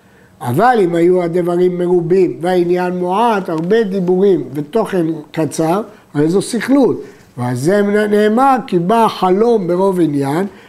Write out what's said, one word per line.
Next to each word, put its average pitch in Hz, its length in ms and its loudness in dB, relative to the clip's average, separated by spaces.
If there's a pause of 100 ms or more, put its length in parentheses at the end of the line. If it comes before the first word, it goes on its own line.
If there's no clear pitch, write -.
(420)
אבל 214 420 2
אם 170 120 0
היו 175 280 2
הדברים 175 540 0
מרובים 175 640 2
והעניין 180 560 0
מועט, 190 520 -2
הרבה 175 340 0
דיבורים 185 600 2 (100)
ותוכן 175 520 -2 (260)
קצר, 160 500 -2 (320)
הרי 151 160 2
זו 185 120 2
סכלות. 233 600 0 (360)
ועל 123 180 -4
זה 175 260 0 (280)
נאמר, 214 460 2 (120)
"כי 180 120 0
בא 226 260 2
החלום 202 600 0
ברוב 185 320 0
עניין 147 480 0 (220)